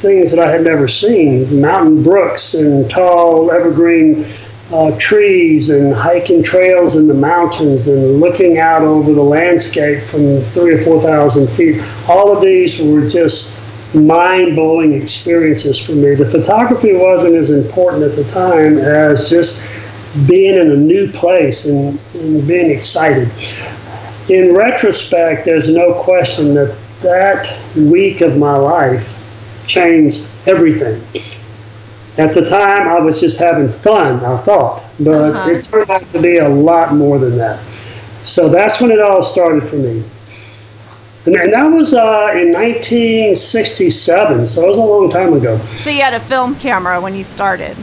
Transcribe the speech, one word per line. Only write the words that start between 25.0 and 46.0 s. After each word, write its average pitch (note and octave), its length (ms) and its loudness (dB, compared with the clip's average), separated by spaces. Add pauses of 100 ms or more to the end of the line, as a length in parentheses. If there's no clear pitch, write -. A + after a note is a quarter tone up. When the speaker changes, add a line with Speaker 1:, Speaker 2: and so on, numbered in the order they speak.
Speaker 1:
there's D#3+ 240 0
no E3+ 320 2
question E3+ 540 0
that C#3+ 200 -2 (260)
that F#3 540 0 (200)
week F3 460 2
of D3 160 2
my C#3+ 180 0
life C#3 640 -2 (480)
changed E3 640 0 (160)
everything. D#3 580 0 (1080)
At D#3 200 0
the F3 100 2
time, G3 420 0
I E3+ 120 2
was D#3 200 0
just D#3+ 200 -2
having D#3+ 300 0
fun, C#3 540 0
I B2 140 -4
thought, F3+ 460 0 (160)
but D3+ 360 2
Speaker 2:
Uh-huh. - 140 -4
Speaker 1:
it E3+ 140 -2
turned G#3 260 -2
out F#3+ 220 -2
to E3+ 100 -4
be F3 160 2
a D3+ 100 2
lot D#3 460 2
more C#3+ 240 2
than A#2+ 220 -2
that. A2 200 -6 (640)
So E3 260 0
that's F#3 300 0
when A#3+ 120 2
it G#3+ 100 4
all G3 220 2
started E3+ 400 0
for D3+ 140 -8
me. A#2 260 -4 (1200)
And, F3 100 2
and F3+ 160 0
that B3 200 2
was, D#4+ 240 2
uh, G#3+ 400 2
in F3 160 2
nineteen A3+ 840 0
sixty-seven, E3+ 1120 0
so C3 200 -2
it - 20 2
was G3+ 100 2
a A3+ 40 0
long G#3 280 2
time F3 240 0
ago. A#2+ 260 -2 (200)
Speaker 2:
So - 100 -8
you C#4+ 140 -2